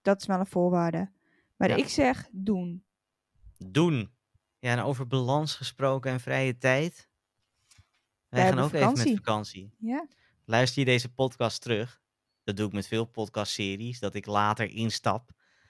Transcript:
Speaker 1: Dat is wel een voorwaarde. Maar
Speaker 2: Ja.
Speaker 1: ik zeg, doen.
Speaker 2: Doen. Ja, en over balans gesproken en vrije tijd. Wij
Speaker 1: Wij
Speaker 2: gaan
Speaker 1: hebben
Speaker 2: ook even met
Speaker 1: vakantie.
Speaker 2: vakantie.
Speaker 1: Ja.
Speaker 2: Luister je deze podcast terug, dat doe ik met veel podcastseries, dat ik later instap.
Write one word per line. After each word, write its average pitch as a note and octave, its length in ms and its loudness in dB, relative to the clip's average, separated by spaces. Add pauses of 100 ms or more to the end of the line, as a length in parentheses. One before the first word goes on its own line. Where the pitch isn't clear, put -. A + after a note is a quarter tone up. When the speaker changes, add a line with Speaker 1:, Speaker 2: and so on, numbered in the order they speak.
Speaker 1:
Dat G3 200 2
is - 60 -8
wel F#3+ 120 0
een F#3+ 60 0
voorwaarde. F3 680 0 (440)
Maar G3 140 2
Speaker 2:
Ja. G#3 60 2
Speaker 1:
ik C4+ 120 2
zeg, C4 440 0
doen. F#3 540 -4 (800)
Speaker 2:
Doen. C3+ 460 0 (460)
Ja, B2 120 -2
en A#2+ 120 2
over C3 240 -4
balans C3+ 480 0
gesproken C3+ 560 -2
en B2+ 80 -2
vrije C3 380 -2
tijd. C3+ 520 0 (1200)
Wij B2 80 4
Speaker 1:
Wij F#3 100 8
Speaker 2:
gaan B2+ 100 4
Speaker 1:
hebben D3 200 2
Speaker 2:
ook F#3+ 100 6
even C#4 140 2
met A#3+ 120 4
Speaker 1:
vakantie. - 0 -
Speaker 2:
vakantie. G#2+ 600 -4
Speaker 1:
Ja. B3+ 300 -6 (380)
Speaker 2:
Luister B2 340 2
je C#3 60 2
deze B2 280 2
podcast B2 480 -2
terug, A#2+ 400 -4 (420)
dat G2+ 140 -4
doe G#2 100 0
ik G2 60 -6
met G2+ 140 -6
veel A2+ 180 -2
podcastseries, G#2+ 920 -6
dat G2 160 -6
ik G2+ 100 -8
later G#2 440 2
instap. A2 600 -4 (400)